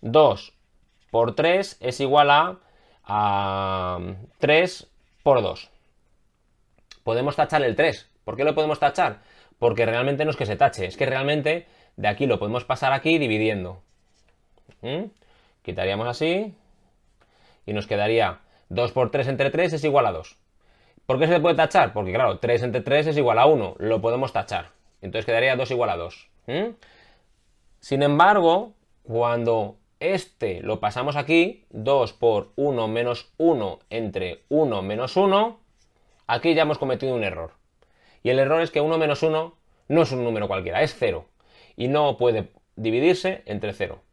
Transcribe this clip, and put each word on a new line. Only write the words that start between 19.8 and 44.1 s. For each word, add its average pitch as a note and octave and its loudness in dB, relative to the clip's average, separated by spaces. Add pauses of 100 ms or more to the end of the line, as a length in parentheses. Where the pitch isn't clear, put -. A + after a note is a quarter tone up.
igual C#3 4
a G2 0
dos. D#2+ -12 (680)
¿Por C3 0
qué D#3 4
se F3 4
puede E3 2
tachar? D#3 2
Porque, F#2+ -4
claro, G2 0
tres A#2+ 0
entre A#2+ -2
tres C#3+ 0
es D3+ -2
igual A#2+ 2
a B2 6
uno. A2 0
Lo A2 -2
podemos A#2+ -2
tachar. F#2 -6 (280)
Entonces G2+ -8
quedaría A#2+ 2
dos B2+ -4
igual A#2+ -2
a F2 -2
dos. - -12 (200)
¿Mm? G3 -6 (1040)
Sin C#3 -2
embargo, F3 4 (300)
cuando A#2 -2 (240)
este B2 -4
lo G#2+ -6
pasamos B2+ -4
aquí, E3 0
dos A#2 0
por G#2+ 0
uno C3+ -2
menos A#2 -4
uno C#3 0 (100)
entre G2 -6
uno C#3 0
menos G#2+ -4
uno, G3+ 2 (680)
aquí D#3+ 0
ya D#3+ 4
hemos D3+ 0
cometido C3 -2
un A2+ -2
error. E2 -8 (680)
Y B2 0
el C3 2
error C#3+ 4
es E3 -2
que D3+ 0
uno D#3+ 2
menos D3+ 0
uno D#3+ -2 (340)
no D#3+ 4
es C3+ 0
un B2+ -4
número A2 -2
cualquiera, F#2+ -2
es D#3 -2
cero. F2+ -2 (500)
Y A#2+ -4
no C#3+ 2
puede A2+ 0 (240)
dividirse D#3 0
entre G#2 -6
cero. - -8 (100)